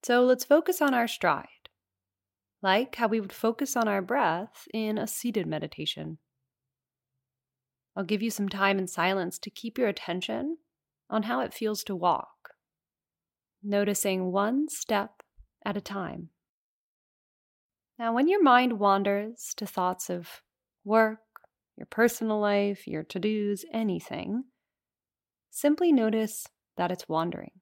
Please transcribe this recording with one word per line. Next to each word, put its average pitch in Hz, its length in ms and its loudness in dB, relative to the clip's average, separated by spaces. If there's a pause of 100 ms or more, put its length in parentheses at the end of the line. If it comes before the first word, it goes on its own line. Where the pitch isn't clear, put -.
So 247 200 4
let's 254 220 4
focus 330 360 4
on 277 120 2
our 233 140 2
stride, 156 400 -2 (1120)
like 202 340 2
how 233 120 0
we 220 120 2
would 196 140 -8
focus 233 420 -2
on 233 120 2
our 196 140 0
breath 190 720 -2
in 214 240 -2
a 220 100 -4
seated 214 380 -4
meditation. 156 720 -8 (1800)
I'll 190 100 -4
give 202 160 -2
you 226 80 -2
some 202 180 -2
time 196 320 2
in 185 80 -2
silence 185 520 -2
to - 100 -12
keep - 280 -10
your 247 120 2
attention 233 680 -6 (520)
on 214 140 0
how 240 180 -2
it - 120 -6
feels 214 300 -4
to 196 120 -6
walk, - 560 -2 (1080)
noticing 202 720 0
one 233 380 0
step - 520 -4 (440)
at - 100 -4
a 202 60 -6
time. 170 480 -10 (1700)
Now, 233 160 0
when 269 160 4
your 403 120 4
mind 247 380 6
wanders 202 800 2
to 208 80 -8
thoughts 185 440 -4
of 175 320 -8 (440)
work, 220 340 4 (560)
your - 120 -14
personal 226 520 2
life, 202 480 0
your 160 160 -6
to-dos, 208 680 -2
anything, 214 720 -4 (1040)
simply 311 420 2
notice 220 560 2 (300)
that 180 140 -2
it's 175 180 -8
wandering. 165 420 -4 (100)